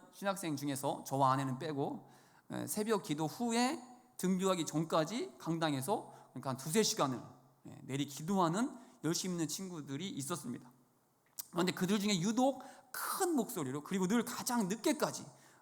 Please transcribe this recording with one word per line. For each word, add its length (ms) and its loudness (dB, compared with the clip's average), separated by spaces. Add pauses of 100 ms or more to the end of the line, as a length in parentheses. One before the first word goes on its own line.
(120)
신학생 440 -2
중에서 480 -2
저와 280 4
아내는 260 2
빼고, 500 -4 (420)
에, 160 -4
새벽 360 0
기도 240 -2
후에 540 0 (380)
등교하기 480 2
전까지 720 0
강당에서, 760 0 (180)
그러니까 200 -6
한 60 -2
두세 260 2
시간을, 380 2 (460)
예, 160 -16
내리 240 -2
기도하는 680 2 (280)
열심히 300 0
있는 140 0
친구들이 600 -6
있었습니다. 600 -6 (800)
그런데 220 2
그들 280 2
중에 200 2
유독 420 2 (300)
큰 420 0
목소리로, 480 0
그리고 240 0
늘 180 4
가장 440 0
늦게까지 560 0 (380)